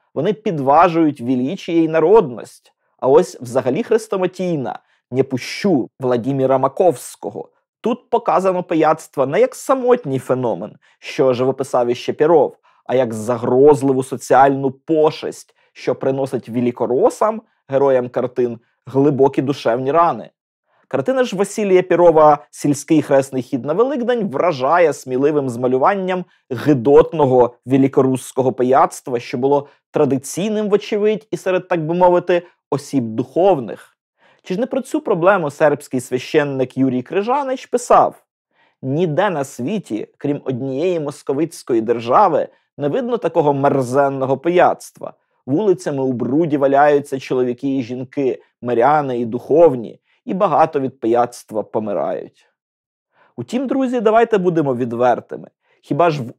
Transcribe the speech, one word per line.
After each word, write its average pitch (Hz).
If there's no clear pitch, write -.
Вони 170
підважують 160
величіє 135
й 160
народність. 160
А 123
ось 160
взагалі 131
хрестоматійна 185
"Не 131
пущу" 131
Владимира 131
Маковського. -
Тут -
показано 180
пияцтво 156
не 147
як 254
самотній 247
феномен, 117
що 131
живописав 127
іще 120
Перов, 151
а 127
як 123
загрозливу 127
соціальну 135
пошесть, 151
що -
приносить 135
великоросам, 127
героям 135
картин, 123
глибокі 135
душевні 131
рани. 151
Картина 254
ж 226
Василія 196
Перова 156
"Сільський 147
хресний 135
хід 123
на 147
Великдень" 240
вражає 147
сміливим 135
змалюванням 170
гидотного 135
великоруського 131
пияцтва, 131
що -
було 139
традиційним, 170
вочевидь, 208
і 170
серед, 180
так 170
би 160
мовити, 175
осіб 139
духовних. 127
Чи -
ж 185
не 247
про 262
цю 302
проблему 180
сербський 143
священник 135
Юрій 127
Крижанич 254
писав: -
"Ніде 156
на 151
світі, 135
крім 143
однієї 135
московицької 143
держави, 120
не 143
видно 240
такого 165
мерзенного 135
пияцтва. 165
Вулицями 156
у 131
бруді 139
валяються 139
чоловіки 131
і 131
жінки, 127
миряни 127
і 120
духовні, 123
і 226
багато 160
від 131
пияцтва 117
помирають". 95
Утім, 240
друзі, 254
давайте 220
будемо 160
відвертими. 117
Хіба 165
ж 147
в 113